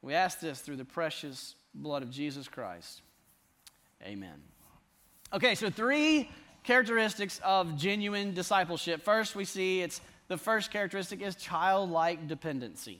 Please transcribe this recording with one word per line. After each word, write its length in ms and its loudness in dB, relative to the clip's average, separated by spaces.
We 100 -6
ask 260 2
this 200 -6
through 160 -10
the 100 -8
precious 680 -6
blood 300 -6
of 80 -8
Jesus 360 -6
Christ. 540 -12
Amen. 360 -12
Okay, 220 4
so 160 -2
three 580 4
characteristics 800 2
of 320 4
genuine 600 0
discipleship. 680 0
First, 340 2
we 100 -2
see 360 0
it's, 180 -4
the 100 -4
first 320 0
characteristic 540 -4
is 120 -4
childlike 920 2
dependency. 720 -6